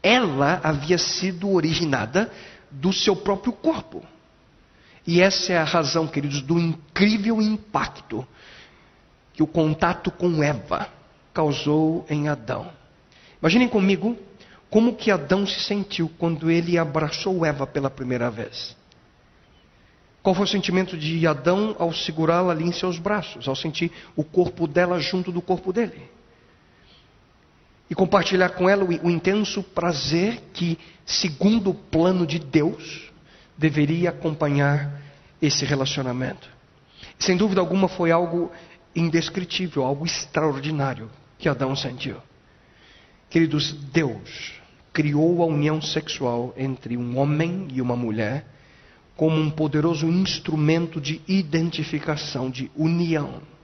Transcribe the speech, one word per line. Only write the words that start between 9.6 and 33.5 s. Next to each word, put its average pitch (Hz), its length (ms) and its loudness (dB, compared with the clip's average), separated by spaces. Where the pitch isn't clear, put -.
com 170 320 0
Eva 139 460 -2
causou 156 760 0
em 151 200 -2
Adão. 123 420 -6
Imaginem 226 280 4
comigo 196 480 2
como 233 260 4
que - 160 0
Adão 185 360 2
se - 140 -6
sentiu 190 580 -2
quando 165 320 0
ele 170 280 2
abraçou 160 680 0
Eva 139 220 0
pela 139 240 -2
primeira 123 400 -2
vez. - 460 -12
Qual 190 120 4
foi 196 100 2
o 190 40 0
sentimento 185 500 0
de 160 280 0
Adão 175 520 2
ao 170 140 0
segurá-la 165 600 0
ali 160 120 -2
em 175 80 0
seus 175 260 -4
braços, 170 500 -4
ao 135 80 -2
sentir 160 340 -2
o 156 80 -2
corpo 175 440 0
dela 175 340 2
junto 180 320 -2
do 175 80 -2
corpo 185 320 -2
dele? 214 380 -4
E - 60 -6
compartilhar 185 560 4
com 180 180 2
ela 196 160 4
o, 170 220 0
o 175 40 4
intenso 190 520 0
prazer 170 800 -2
que, 170 260 -2
segundo 196 640 2
o - 40 -2
plano 175 520 2
de 156 120 -2
Deus, 151 720 -2